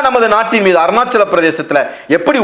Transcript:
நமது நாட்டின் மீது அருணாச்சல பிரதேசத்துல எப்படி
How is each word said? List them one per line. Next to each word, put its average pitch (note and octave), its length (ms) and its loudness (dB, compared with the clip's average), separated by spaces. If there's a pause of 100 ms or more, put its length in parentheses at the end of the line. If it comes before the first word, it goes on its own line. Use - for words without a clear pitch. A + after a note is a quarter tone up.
நமது B3 280 0
நாட்டின் A3+ 320 0
மீது F3+ 160 2
அருணாச்சல A3 500 0
பிரதேசத்துல D#3+ 480 0 (360)
எப்படி B3+ 280 0